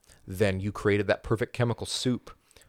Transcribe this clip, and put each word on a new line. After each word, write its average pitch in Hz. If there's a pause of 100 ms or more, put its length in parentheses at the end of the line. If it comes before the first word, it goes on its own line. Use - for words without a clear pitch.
(260)
then 95
you 104
created 101
that 101
perfect -
chemical 120
soup - (380)